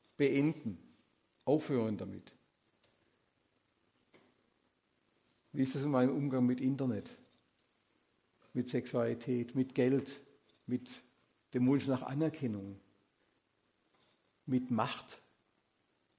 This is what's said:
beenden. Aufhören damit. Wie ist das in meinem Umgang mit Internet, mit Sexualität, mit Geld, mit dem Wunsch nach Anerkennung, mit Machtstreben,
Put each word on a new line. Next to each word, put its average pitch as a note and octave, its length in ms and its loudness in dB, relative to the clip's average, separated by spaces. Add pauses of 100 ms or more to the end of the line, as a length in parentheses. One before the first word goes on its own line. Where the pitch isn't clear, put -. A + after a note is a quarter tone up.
(180)
beenden. C#3 600 2 (680)
Aufhören B2+ 520 0
damit. G2 380 -12 (3250)
Wie C#3 100 2
ist C3 120 0
das C3+ 80 -2
in D3 80 0
meinem B2+ 240 4
Umgang C3 300 2
mit B2 160 2
Internet, C3 480 -2 (1400)
mit B2 160 -2
Sexualität, A#2+ 840 -2
mit C3 220 0
Geld, C3 460 2 (440)
mit B2 240 -4 (640)
dem B2 140 4
Wunsch C3 200 4
nach B2+ 160 0
Anerkennung, B2 760 -4 (1700)
mit B2+ 260 0
Machtstreben, - 480 -2 (1000)